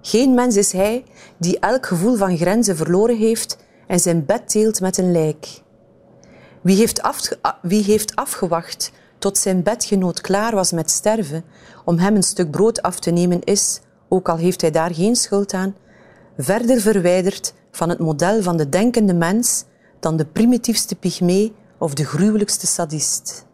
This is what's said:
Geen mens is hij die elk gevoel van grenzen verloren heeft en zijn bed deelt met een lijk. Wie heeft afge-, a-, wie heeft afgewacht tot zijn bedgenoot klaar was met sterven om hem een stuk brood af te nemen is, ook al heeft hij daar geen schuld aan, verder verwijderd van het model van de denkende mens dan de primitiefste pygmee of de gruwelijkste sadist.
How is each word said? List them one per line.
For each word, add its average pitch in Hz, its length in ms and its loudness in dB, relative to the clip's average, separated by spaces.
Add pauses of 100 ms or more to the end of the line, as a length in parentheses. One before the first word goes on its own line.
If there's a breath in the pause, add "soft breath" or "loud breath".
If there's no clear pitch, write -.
Geen 254 320 2
mens 247 220 2
is 202 160 2
hij 208 320 -2 (340 loud breath)
die 175 220 -2
elk 254 260 -2
gevoel 190 300 0
van 190 220 0
grenzen 196 380 2
verloren 185 420 2
heeft 220 400 -2 (300 soft breath)
en 180 120 0
zijn 170 260 0
bed - 260 -4
deelt 214 300 2
met 185 160 -2
een 185 140 2
lijk. 156 360 0 (1120 loud breath)
Wie 185 140 4
heeft 220 260 2
afge-, - 360 -4 (100)
a-, - 140 -4
wie 202 220 0
heeft 208 320 0
afgewacht - 760 -6 (260 soft breath)
tot 196 200 -4
zijn 185 260 0
bedgenoot 190 580 -2
klaar 208 340 -2
was 185 160 0
met 165 200 -4
sterven 165 520 -2 (420 loud breath)
om 170 120 2
hem 202 180 4
een 185 80 4
stuk 165 280 -2
brood 220 300 0
af - 180 -4
te 170 120 -2
nemen 175 320 0
is, - 360 -2 (300 soft breath)
ook 185 200 0
al 165 80 0
heeft 180 240 0
hij 160 100 2
daar 165 220 0
geen 202 220 2
schuld 202 380 -2
aan, 190 220 -4 (600 soft breath)
verder 226 440 2
verwijderd 185 720 0 (180 soft breath)
van 165 180 -2
het 175 100 -2
model 170 440 0
van 175 140 0
de 147 120 0
denkende 208 440 2
mens 175 500 0 (360 soft breath)
dan 160 180 2
de 151 80 2
primitiefste 233 680 0
pygmee 185 580 0 (240 soft breath)
of 151 160 -4
de 147 120 -2
gruwelijkste 202 640 0
sadist. - 880 -4